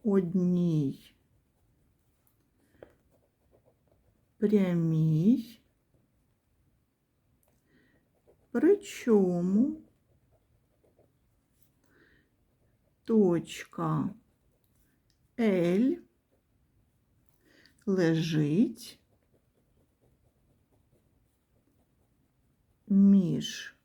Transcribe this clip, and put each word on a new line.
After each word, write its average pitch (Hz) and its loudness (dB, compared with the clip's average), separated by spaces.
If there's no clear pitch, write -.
одній 175 -2
прямій, 170 0
причому 220 0
точка 170 -2
Л 202 0
лежить 165 0
між 196 2